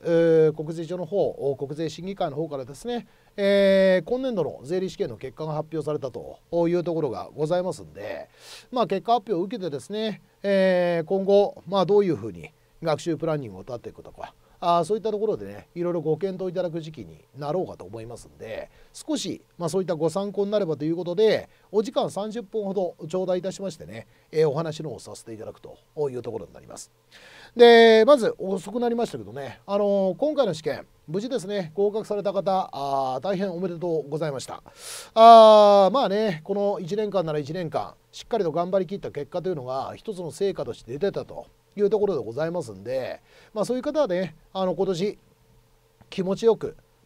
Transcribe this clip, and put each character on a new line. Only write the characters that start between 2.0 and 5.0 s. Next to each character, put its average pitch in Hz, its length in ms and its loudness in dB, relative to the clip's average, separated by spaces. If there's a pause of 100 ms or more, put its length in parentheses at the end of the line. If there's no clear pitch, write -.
議 196 100 -10
会 180 140 -4
の 139 80 -12
方 160 100 -4
か 139 80 -10
ら 135 80 -8
で 135 120 -16
す - 120 -14
ね、 240 200 -8 (280)
え 196 680 4
ー、 180 80 -8
今 254 120 -2
年 262 120 -4
度 175 120 0
の 101 180 -10
税 165 160 -4
理 185 100 -4
試 - 100 -10
験 165 100 -2